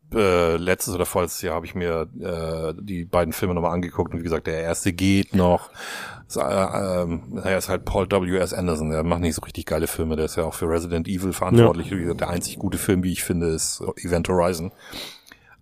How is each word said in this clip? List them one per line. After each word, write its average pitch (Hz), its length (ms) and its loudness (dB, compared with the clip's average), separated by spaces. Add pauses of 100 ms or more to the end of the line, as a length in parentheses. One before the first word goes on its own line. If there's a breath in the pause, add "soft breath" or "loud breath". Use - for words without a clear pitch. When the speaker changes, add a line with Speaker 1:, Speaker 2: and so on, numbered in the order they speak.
(140)
Speaker 1:
äh, 87 440 4
letztes 92 360 0
oder 87 140 0
vorletztes 87 340 -2
Jahr 82 140 -2
hab 85 80 -4
ich 82 100 -12
mir, 82 340 -2 (120)
äh, 82 600 -4
die 95 260 -6
beiden 85 280 2
Filme 90 220 -2
nochmal 85 180 0
angeguckt. 87 400 -2
Und 85 60 -4
wie 85 40 -6
gesagt, 80 220 -2
der 82 160 -2
erste 85 320 0
geht 95 400 4
noch. 90 360 4 (580 loud breath)
Ist, - 80 -10
äh, 139 60 0
ähm, 95 880 0
naja, 92 280 0
ist 90 120 -4
halt 90 160 -2
Paul 95 260 0
W 92 260 2
S 90 160 0
Anderson. 78 360 0
Der 80 140 0
macht 85 180 2
nicht 82 140 0
so - 60 -6
richtig - 260 -12
geile 80 200 0
Filme. 80 300 -2
Der 78 80 0
ist - 100 -6
ja 85 80 0
auch 80 100 -4
für 87 140 -4
Resident 82 400 0
Evil 95 240 -2
verantwortlich. 92 600 4
Speaker 2:
Ja. 98 60 -2
Speaker 1:
Wie 87 40 -4
gesagt, 85 180 -2
der 80 100 -2
einzig 87 300 -4
gute 87 180 -2
Film, 92 260 2
wie 90 100 0
ich - 100 -4
finde, 85 240 0
ist - 340 -2 (220)
Event 85 240 0
Horizon. 87 460 2 (880 loud breath)